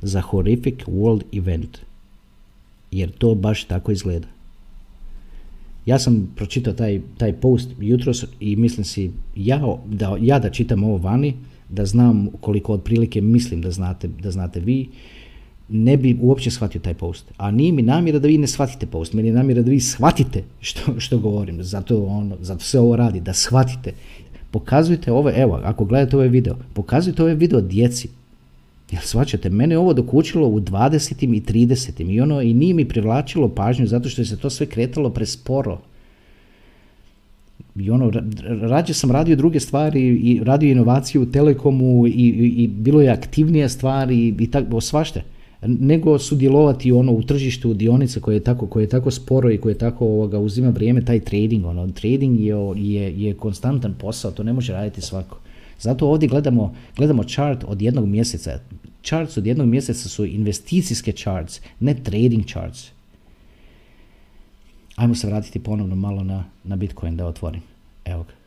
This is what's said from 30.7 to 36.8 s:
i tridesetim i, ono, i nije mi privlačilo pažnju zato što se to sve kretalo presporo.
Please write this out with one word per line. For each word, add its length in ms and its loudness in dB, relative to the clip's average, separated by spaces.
i 60 0
tridesetim 680 0
i, 100 2
ono, 220 0
i 120 2
nije 200 4
mi 100 2
privlačilo 640 0
pažnju 380 0
zato 220 -2
što 160 -6
se 120 -6
to 140 -6
sve 160 -4
kretalo 440 -4
presporo. 680 -4